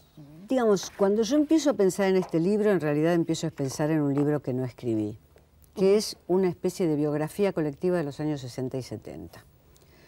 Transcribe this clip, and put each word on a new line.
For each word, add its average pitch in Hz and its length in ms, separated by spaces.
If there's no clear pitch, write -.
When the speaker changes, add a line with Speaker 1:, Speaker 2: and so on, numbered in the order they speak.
Speaker 1:
Digamos, 226 420
cuando 202 320
yo 226 140
empiezo 302 320
a 262 60
pensar 196 340
en 190 80
este 180 240
libro, 202 300
en 185 100
realidad 151 320
empiezo 165 340
a 156 40
pensar 147 400
en 160 100
un 143 140
libro 147 260
que 135 140
no 127 100
escribí, 110 540
que 196 160
Speaker 2:
Ujú. 202 80
Speaker 1:
es - 180
una 185 200
especie 180 380
de 156 100
biografía 151 560
colectiva 170 460
de 160 60
los 143 160
años 151 200
sesenta 127 380
y 131 40
setenta, - 640